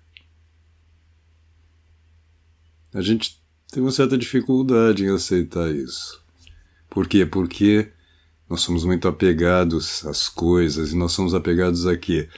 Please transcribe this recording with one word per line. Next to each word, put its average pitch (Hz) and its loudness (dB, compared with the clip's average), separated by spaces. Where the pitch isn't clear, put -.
A 95 -6
gente 110 -2
tem 127 -2
uma 131 0
certa 131 2
dificuldade 120 2
em 98 0
aceitar 85 -2
isso. - -10
Por 92 -2
quê? 95 4
Porque 101 0
nós 85 -6
somos 85 -2
muito 90 0
apegados 85 0
às - -6
coisas, 82 0
e 85 -2
nós 85 0
somos 92 -2
apegados 87 0
a 87 2
quê? 80 -4